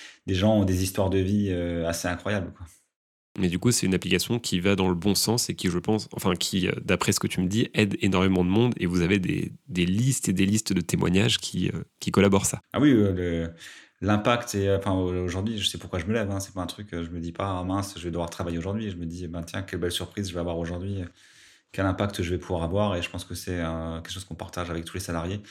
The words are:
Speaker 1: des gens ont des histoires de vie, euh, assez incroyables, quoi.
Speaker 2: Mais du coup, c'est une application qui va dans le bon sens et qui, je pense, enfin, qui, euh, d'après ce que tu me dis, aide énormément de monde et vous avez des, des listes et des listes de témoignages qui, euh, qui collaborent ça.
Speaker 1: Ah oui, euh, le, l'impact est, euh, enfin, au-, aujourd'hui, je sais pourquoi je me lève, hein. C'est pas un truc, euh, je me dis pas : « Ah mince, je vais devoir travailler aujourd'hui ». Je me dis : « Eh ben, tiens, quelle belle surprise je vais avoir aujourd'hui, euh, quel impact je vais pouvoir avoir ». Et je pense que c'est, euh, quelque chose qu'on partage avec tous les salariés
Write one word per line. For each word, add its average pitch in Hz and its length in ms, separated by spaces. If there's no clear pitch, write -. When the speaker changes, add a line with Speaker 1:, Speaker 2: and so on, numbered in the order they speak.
Speaker 1:
des 95 80
gens 104 260
ont 101 40
des 92 180
histoires 95 280
de 95 80
vie, 101 320
euh, 87 360
assez 85 220
incroyables, 90 480
quoi. 87 100
Speaker 2:
Mais 92 100
du 87 120
coup, 123 100
c'est 95 160
une 95 80
application 92 460
qui - 180
va 98 160
dans 92 140
le 90 80
bon 95 180
sens 113 340
et 82 60
qui, 92 160
je 87 80
pense, 107 320
enfin, 95 240
qui, 90 320
euh, - 60
d'après 98 280
ce - 80
que 92 80
tu - 120
me 92 60
dis, 107 260
aide 104 280
énormément 95 420
de 90 60
monde 113 300
et 92 80
vous 87 140
avez 92 200
des, 90 320
des 87 180
listes 117 420
et 104 40
des 92 120
listes 101 280
de 92 80
témoignages 90 580
qui, 95 300
euh, 82 160
qui - 100
collaborent 98 360
ça. - 160
Speaker 1:
Ah - 80
oui, 147 100
euh, 104 220
le, 85 400
l'impact 104 540
est, 98 140
euh, 98 100
enfin, 98 140
au-, 90 320
aujourd'hui, 98 340
je 98 100
sais - 100
pourquoi - 200
je 82 80
me 107 60
lève, 107 180
hein. 98 100
C'est - 140
pas 92 80
un 87 40
truc, 101 260
euh, 85 120
je 85 60
me 85 100
dis 85 120
pas : « 95 280
Ah 87 40
mince, 98 320
je 85 80
vais 87 60
devoir 82 200
travailler 85 280
aujourd'hui ». 101 340
Je 87 40
me 85 100
dis : « 85 180
Eh 85 40
ben, 85 140
tiens, 95 200
quelle 92 180
belle 85 120
surprise 95 360
je 85 60
vais 87 60
avoir 85 180
aujourd'hui, 90 440
euh, 87 40
quel 98 140
impact 101 360
je 85 80
vais 90 80
pouvoir 82 240
avoir ». 98 340
Et 87 60
je - 80
pense - 140
que 90 100
c'est, 90 260
euh, 82 400
quelque - 120
chose 95 120
qu'on 80 100
partage 85 360
avec 82 140
tous - 100
les 90 80
salariés 87 380